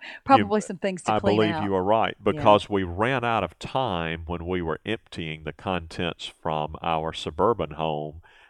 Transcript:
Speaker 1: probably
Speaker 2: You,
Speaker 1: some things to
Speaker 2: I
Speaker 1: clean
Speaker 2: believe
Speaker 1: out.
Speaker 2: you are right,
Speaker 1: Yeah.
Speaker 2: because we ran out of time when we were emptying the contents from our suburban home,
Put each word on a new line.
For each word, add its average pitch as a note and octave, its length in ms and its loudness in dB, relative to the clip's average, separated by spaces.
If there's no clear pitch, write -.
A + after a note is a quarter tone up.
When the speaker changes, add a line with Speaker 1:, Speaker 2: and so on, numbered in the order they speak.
Speaker 1:
probably G#3+ 340 6
Speaker 2:
You, - 40 4
Speaker 1:
some F#3+ 140 -8
things F#3 280 -4
to A2 80 2
Speaker 2:
I G#2+ 80 4
Speaker 1:
clean G#2 160 4
Speaker 2:
believe G#2+ 180 4
Speaker 1:
out. D#3 100 -2
Speaker 2:
you G2 100 0
are F#2 80 4
right, G2+ 360 4
Speaker 1:
Yeah. G2+ 140 2
Speaker 2:
because G#2 360 6
we G2 140 2
ran A2 420 -2
out A2+ 180 0
of F2 160 -6
time E2+ 680 -4
when E2+ 200 -6
we F2+ 140 -2
were D#2+ 240 -4
emptying D#2+ 600 -8
the D2+ 100 -8
contents F2 720 -6
from D#2 560 -4
our D#2+ 320 -2
suburban F2 580 -2
home, D2+ 480 -4